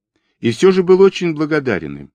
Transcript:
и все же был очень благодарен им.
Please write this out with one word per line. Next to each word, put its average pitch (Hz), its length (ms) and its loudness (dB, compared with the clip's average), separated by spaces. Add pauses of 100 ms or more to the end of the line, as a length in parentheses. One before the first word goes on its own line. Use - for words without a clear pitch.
(400)
и 117 120 -2
все 180 200 2
же 190 100 2
был 185 200 4
очень 185 320 0
благодарен 127 640 -6
им. 69 180 -20